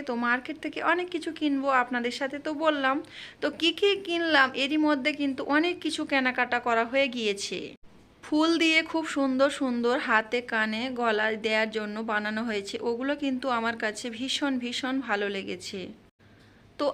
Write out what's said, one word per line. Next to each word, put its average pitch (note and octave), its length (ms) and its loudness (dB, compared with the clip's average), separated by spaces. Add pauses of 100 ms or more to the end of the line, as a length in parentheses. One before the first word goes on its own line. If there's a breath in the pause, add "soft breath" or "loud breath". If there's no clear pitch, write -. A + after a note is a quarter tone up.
তো B3 60 -2 (120)
মার্কেট B3+ 380 -2
থেকে D4+ 160 -6 (120)
অনেক F4+ 180 0
কিছু E4 200 -6 (100)
কিনবো C#4 300 0 (120)
আপনাদের B3 380 -2
সাথে C#4+ 200 -4
তো D#4 140 -6
বললাম। C#4+ 440 2 (440 loud breath)
তো C#4+ 60 0 (120)
কি E4 120 4
কি G4+ 180 2 (180)
কিনলাম, D#4+ 460 4
এরই C4+ 200 0
মধ্যে D4+ 400 2
কিন্তু C#4+ 280 -2 (160)
অনেক F4 220 2
কিছু D#4 260 -4
কেনাকাটা B3+ 540 0
করা A#3 320 2
হয়ে C#4 160 4
গিয়েছে। G#3 520 -2 (640)
ফুল D#4 340 4
দিয়ে D#4+ 220 6 (120)
খুব D#4+ 120 0 (120)
সুন্দর C4+ 340 4 (100)
সুন্দর A#3+ 360 2 (120)
হাতে, A3 320 2 (120)
কানে, A3 300 0 (180)
গলায় A3 460 2
দেওয়ার A3 320 2
জন্য G#3 180 -4 (160)
বানানো G#3+ 320 0
হয়েছে, G#3 320 -4 (140)
ওগুলো B3+ 260 0
কিন্তু C4+ 300 -2 (120)
আমার A3+ 200 0
কাছে G#3+ 320 -4
ভীষণ C4 440 -2 (100)
ভীষণ B3+ 320 -2 (120)
ভালো G3+ 220 0
লেগেছে। G3 500 -8 (1000 soft breath)
তো D4 140 2